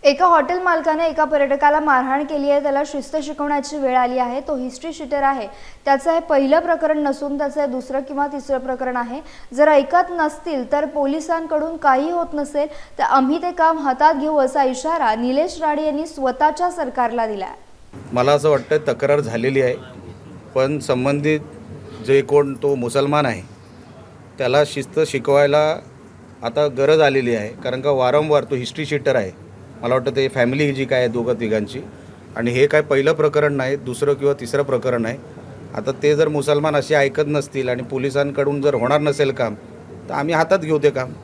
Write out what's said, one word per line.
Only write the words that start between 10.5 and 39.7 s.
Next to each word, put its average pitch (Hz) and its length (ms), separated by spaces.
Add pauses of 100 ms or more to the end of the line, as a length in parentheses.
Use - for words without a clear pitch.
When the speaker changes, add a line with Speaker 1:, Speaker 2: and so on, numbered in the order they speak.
Speaker 1:
तर 294 120
पोलिसांकडून 311 920
काही 285 340
होत 339 240
नसेल 294 340 (300)
तर - 40
आम्ही 269 400
ते 349 100
काम 320 260
हातात 285 360
घेऊ 302 220
असा 262 280
इशारा 262 500
निलेश 262 460
राणे 311 260
यांनी 302 200
स्वतःच्या 302 640
सरकारला 247 560
दिला 208 180
आहे. - 100 (580)
Speaker 2:
मला 123 200
असं 143 180
वाटतं 147 280
तक्रार 143 420
झालेली 131 420
आहे, 123 120 (800)
पण 135 240
संबंधित 143 640 (680)
जे 139 160
कोण 139 320
तो 139 200
मुसलमान 139 520
आहे 101 160 (960)
त्याला 135 280
शिस्त 147 400
शिकवायला 143 680 (680)
आता 135 240
गरज 143 340
आलेली 135 340
आहे, 107 140
कारण 127 320
का 143 100
वारंवार 139 540
तो 143 100
हिस्ट्री 127 320
शीटर 139 300
आहे. 98 280 (380)
मला 120 120
वाटतं 127 220
ते 135 120
फॅमिली 135 440
जी 135 120
काय 127 140
आहे 123 100
दोघं 117 260
तिघांची, 110 480 (540)
आणि 120 140
हे 127 160
काय 151 140
पहिलं 147 320
प्रकरण 147 400
नाही, 135 240
दुसरं 143 380
किंवा 139 260
तिसरं 139 220
प्रकरण 123 440
आहे. 127 120 (560)
आता 110 160 (120)
ते 147 140
जर 156 120
मुसलमान 147 480
असे 143 180
ऐकत 139 320
नसतील 139 420
आणि 123 140
पोलिसांकडून 139 800
जर 143 120
होणार 131 260
नसेल 143 320
काम, 117 220 (540)